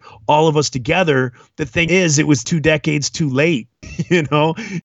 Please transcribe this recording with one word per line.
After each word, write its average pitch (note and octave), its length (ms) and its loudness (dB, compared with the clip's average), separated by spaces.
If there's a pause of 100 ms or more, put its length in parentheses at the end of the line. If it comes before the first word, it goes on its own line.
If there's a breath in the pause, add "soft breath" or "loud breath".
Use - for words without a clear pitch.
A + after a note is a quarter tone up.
(280 loud breath)
all D3+ 200 4
of D#3 80 0
us D3 140 0
together. C3+ 640 -2 (220 soft breath)
The D#3 100 -6
thing E3 240 -2
is, E3+ 300 2
it D3 80 0
was D3 160 2
two E3+ 160 -2
decades D3+ 500 0
too D#3 200 -4
late, C3 380 0 (200)
<laughs> - 220 -10
you E3+ 200 2
know? D3+ 240 2 (320 loud breath)